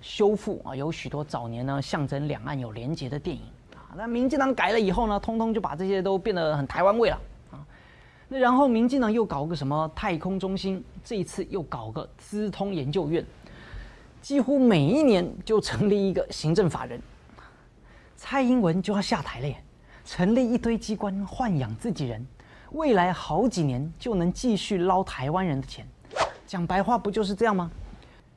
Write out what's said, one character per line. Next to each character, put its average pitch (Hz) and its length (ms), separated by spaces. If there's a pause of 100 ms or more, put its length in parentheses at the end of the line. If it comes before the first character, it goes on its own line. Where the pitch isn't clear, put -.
修 208 340
复 196 300
啊， 131 100
有 143 160
许 - 160
多 147 160
早 120 240
年 117 160
呢 139 160
象 143 280
征 139 200
两 120 160
岸 139 160
有 120 120
连 113 240
结 131 120
的 143 120
电 151 160
影 113 80 (320)
啊。 - 200
那 208 120
民 240 200
进 269 120
党 269 160
改 185 160
了 226 80
以 196 120
后 226 140
呢， 202 140
通 226 180
通 226 160
就 208 80
把 185 140
这 180 100
些 190 160
都 196 160
变 185 180
得 156 220
很 139 80
台 - 160
湾 202 160
味 233 140
了 - 100 (300)
啊。 - 100 (680)
那 269 100
然 240 120
后 269 160
民 233 220
进 269 100
党 220 120
又 226 120
搞 147 220
个 165 100
什 135 120
么 156 260
太 190 240
空 185 220
中 190 180
心， 190 260 (200)
这 226 140
一 180 60
次 - 260
又 175 120
搞 117 300
个 135 260
资 208 320
通 196 240
研 143 160
究 151 200
院， 160 140 (1000)
几 277 180
乎 269 180
每 220 260
一 240 200
年 190 260 (160)
就 214 160
成 - 260
立 196 220
一 175 40
个 175 180
行 156 240
政 196 120
法 123 180
人。 120 140 (1160)
蔡 - 260
英 254 200
文 175 200
就 208 120
要 196 80
下 - 200
台 127 200
了 143 60
耶， - 160 (420)
成 185 280
立 247 160
一 240 80
堆 233 200
机 220 180
关 196 320
豢 226 300
养 110 180
自 - 160
己 151 160
人， 117 180 (460)
未 294 220
来 180 200
好 180 340
几 185 140
年 143 380
就 233 160
能 175 180
继 233 240
续 190 220
捞 185 240
台 131 260
湾 185 160
人 139 160
的 131 60
钱。 - 200 (600)
讲 175 180
白 180 160
话 233 160
不 202 140
就 214 120
是 196 120
这 226 100
样 214 100
吗？ 170 140 (680)